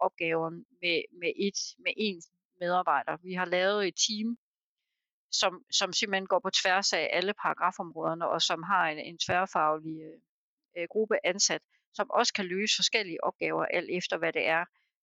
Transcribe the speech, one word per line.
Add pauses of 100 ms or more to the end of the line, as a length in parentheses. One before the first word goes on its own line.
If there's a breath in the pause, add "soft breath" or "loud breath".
opgaven (280)
med, (180)
med
et, (260)
med (140)
én (420)
medarbejder.
Vi
har
lavet
et (140)
team, (960)
som,
som
simpelthen
går
på
tværs
af
alle
paragrafområderne,
og
som
har
en,
en
tværfaglig,
øh, (600)
øh,
gruppe (100)
ansat, (320)
som
også
kan
løse
forskellige
opgaver,
alt
efter
hvad
det
er, (380)